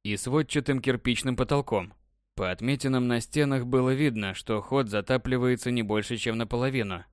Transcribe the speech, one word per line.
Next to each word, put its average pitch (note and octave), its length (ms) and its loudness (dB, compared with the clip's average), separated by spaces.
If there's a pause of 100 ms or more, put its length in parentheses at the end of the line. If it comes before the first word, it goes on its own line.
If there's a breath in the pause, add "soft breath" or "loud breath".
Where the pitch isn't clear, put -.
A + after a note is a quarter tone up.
и G#2 140 -2
сводчатым C3+ 640 0
кирпичным B2 560 0
потолком. B2 580 0 (440)
По F#2 140 0
отметинам C3 560 0
на A#2+ 120 0
стенах C#3 460 0
было B2+ 280 2
видно, A2+ 380 0
что G#2 280 -4
ход C3 280 0
затапливается B2 840 0
не A#2+ 100 0
больше, G#2+ 340 -2
чем A2+ 220 -2
наполовину. A#2 760 -2